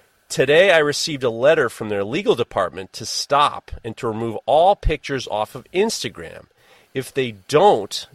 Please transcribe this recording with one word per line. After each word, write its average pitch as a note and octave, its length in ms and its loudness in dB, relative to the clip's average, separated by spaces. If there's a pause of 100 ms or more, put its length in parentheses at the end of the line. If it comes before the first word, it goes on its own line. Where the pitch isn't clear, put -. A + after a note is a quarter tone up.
(300)
Today, D#3 420 4
I E3 80 6
received D3 440 -2
a B2 60 0
letter B2+ 400 2
from A2 200 -8
their G2+ 140 -2
legal F3 320 0
department F#2 580 -4
to A2+ 120 -12
stop - 640 -2 (120)
and A2+ 140 -10
to A#2+ 100 -6
remove A2 380 -4
all E3+ 300 4
pictures C#3 540 -4
off G#2+ 260 -4
of A#2+ 180 -18
Instagram. G2+ 720 -4 (480)
If C3 200 -8
they B2+ 180 -2 (180)
don't, D3 640 2